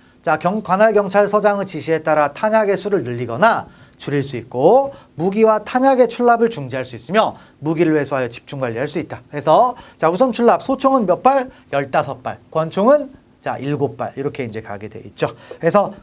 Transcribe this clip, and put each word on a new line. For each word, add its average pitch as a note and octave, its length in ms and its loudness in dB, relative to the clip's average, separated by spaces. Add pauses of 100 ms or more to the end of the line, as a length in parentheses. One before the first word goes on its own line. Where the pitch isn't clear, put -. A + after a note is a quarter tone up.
(220)
자, D#3 160 0
경-, F#3+ 240 -2
관할 G3+ 300 2
경찰서장의 G3+ 760 2
지시에 D#3 360 -4
따라 D3+ 320 2
탄약의 G#3+ 420 0
수를 F#3+ 260 -2
늘리거나 B2 680 -2 (280)
줄일 C#3+ 260 -4
수 B2+ 140 -10
있고 G3 560 2 (220)
무기와 G#3+ 460 2
탄약의 B3+ 480 2
출납을 A#3 420 2
중지할 C3 340 -8
수 B2 100 -14
있으며 D#3+ 420 -2 (240)
무기를 D#3 380 0
회수하여 C3 300 -2
집중 - 320 -14
관리할 A#2+ 260 -4
수 D3 120 -8
있다. - 320 -8
그래서 E3 460 2 (200)
자, E3 140 2
우선 A3+ 220 2
출납, A3 300 2
소총은 C4+ 440 0
몇 F3 160 0
발? C4 260 4 (240)
열다섯 C#3+ 500 -2
발. G#2 160 -10 (120)
권총은 A3 720 0 (200)
자, A#2+ 160 -6
일곱 C3+ 380 -2
발 A2 200 -8
이렇게 C3+ 280 -6
이제 A2 180 -10
가게 G#2+ 260 -12
돼 G2+ 120 -16
있죠. - 260 -6 (320)
그래서 F3 340 2 (100)